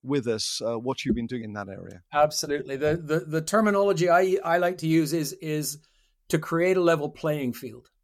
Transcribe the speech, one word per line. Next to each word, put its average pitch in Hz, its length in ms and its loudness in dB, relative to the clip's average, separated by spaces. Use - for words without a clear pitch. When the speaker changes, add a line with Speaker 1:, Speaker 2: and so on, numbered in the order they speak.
Speaker 1:
with 131 240 -2
us, - 360 -2
uh, 113 140 -2
what 127 260 -6
you've 117 120 0
been 117 120 -4
doing 120 160 -8
in 107 100 -12
that 101 140 -8
area? 92 360 -16
Speaker 2:
Absolutely. 147 640 0
The, 151 260 0
the, 151 180 0
the 160 200 -2
terminology 202 640 2
I, 185 380 6
I 170 140 2
like 180 180 0
to 160 100 -4
use 160 260 4
is, 160 200 -4
is 151 460 -6
to 165 80 2
create 175 400 2
a 180 40 2
level 160 280 2
playing 139 440 -2
field. 123 360 -14